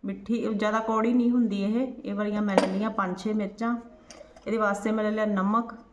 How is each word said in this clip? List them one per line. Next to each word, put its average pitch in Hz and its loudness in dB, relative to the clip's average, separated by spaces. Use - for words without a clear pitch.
ਮਿੱਠੀ, 214 -2
ਜ਼ਿਆਦਾ 208 0
ਕੌੜੀ 226 2
ਨਹੀਂ 240 4
ਹੁੰਦੀ 208 2
ਇਹ। 240 0
ਇਹ 202 -4
ਵਾਲੀਆਂ 208 -2
ਮੈਂ 202 2
ਲੈ 185 6
ਲਈਆਂ 196 -2
ਪੰਜ 190 -2
ਛੇ 214 -4
ਮਿਰਚਾਂ। 214 -2
ਇਹਦੇ 226 0
ਵਾਸਤੇ 208 0
ਮੈਂ 220 0
ਲੈ 214 0
ਲਿਆ 214 0
ਨਮਕ 208 0